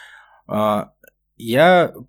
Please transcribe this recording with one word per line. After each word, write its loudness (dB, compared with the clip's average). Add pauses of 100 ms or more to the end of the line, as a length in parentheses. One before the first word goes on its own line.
(480)
А, -4 (500)
я 2 (140)